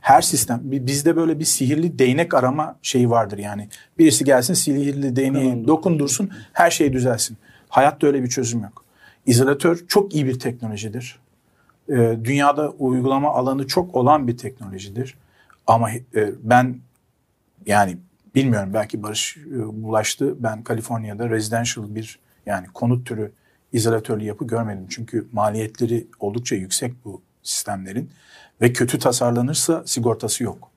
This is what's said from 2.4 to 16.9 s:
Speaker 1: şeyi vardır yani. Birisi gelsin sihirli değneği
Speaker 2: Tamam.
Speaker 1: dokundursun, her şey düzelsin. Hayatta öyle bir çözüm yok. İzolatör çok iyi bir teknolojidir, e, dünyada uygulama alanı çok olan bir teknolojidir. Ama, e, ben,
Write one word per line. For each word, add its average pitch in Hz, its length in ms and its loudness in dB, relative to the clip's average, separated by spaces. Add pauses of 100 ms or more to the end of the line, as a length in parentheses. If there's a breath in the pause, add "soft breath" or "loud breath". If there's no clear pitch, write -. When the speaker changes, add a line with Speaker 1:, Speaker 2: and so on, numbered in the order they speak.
Speaker 1:
şeyi 123 280 2
vardır 104 280 0
yani. 101 300 -10 (300 loud breath)
Birisi 156 260 6
gelsin 135 300 4
sihirli 139 640 0
değneği 131 340 2
Speaker 2:
Tamam. 117 180 -2
Speaker 1:
dokundursun, 160 640 2 (220 loud breath)
her - 180 4
şey 147 220 2
düzelsin. 123 440 0 (320 soft breath)
Hayatta 143 380 4
öyle 143 160 2
bir 123 60 -4
çözüm 117 340 -4
yok. - 220 -16 (420 soft breath)
İzolatör 143 640 4
çok 202 260 2
iyi 147 120 2
bir 127 120 -2
teknolojidir, 110 800 -8 (720)
e, 117 360 4
dünyada 143 460 2
uygulama 135 600 0
alanı 135 360 0
çok 180 280 -2
olan 135 340 4
bir 117 80 -2
teknolojidir. 98 760 -12 (520 soft breath)
Ama, 117 240 4
e, 110 420 -2 (100)
ben, 123 340 4 (920)